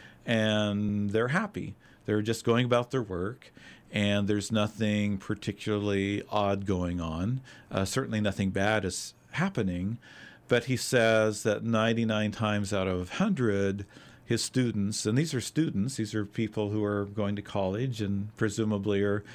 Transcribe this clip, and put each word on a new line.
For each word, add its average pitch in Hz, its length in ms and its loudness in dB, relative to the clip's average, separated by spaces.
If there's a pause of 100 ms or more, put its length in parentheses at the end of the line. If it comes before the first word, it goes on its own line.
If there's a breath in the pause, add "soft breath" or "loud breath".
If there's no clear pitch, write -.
(260 loud breath)
and 104 840 2
they're 110 180 2
happy. 175 480 -4 (300 loud breath)
They're 107 160 2
just 110 240 -2
going 120 200 4
about 120 260 2
their 135 100 -2
work, 101 520 -6 (380 loud breath)
and 101 360 2
there's 104 240 0
nothing 104 680 0
particularly 101 1120 -2
odd 101 360 0
going 90 360 0
on. 87 400 -2 (280 loud breath)
Uh, 98 160 0
certainly 117 360 -2
nothing 98 300 0
bad 98 340 2
is - 280 -6 (180)
happening, 110 640 -2 (500 loud breath)
but 120 180 4
he 127 120 0
says 110 640 4
that 107 200 0
ninety-nine 110 680 2
times 104 420 -2
out 95 140 0
of 90 260 -2
hundred, 101 720 0 (380 loud breath)
his 117 200 0
students, 107 640 0
and 107 120 2
these 160 160 0
are 123 80 0
students, 131 560 -2
these 110 180 -4
are 107 100 -2
people 107 440 -2
who 107 160 -2
are 104 180 0
going 101 320 -2
to 101 60 -6
college 107 600 -2
and 101 360 -4
presumably 104 640 2
are 101 340 0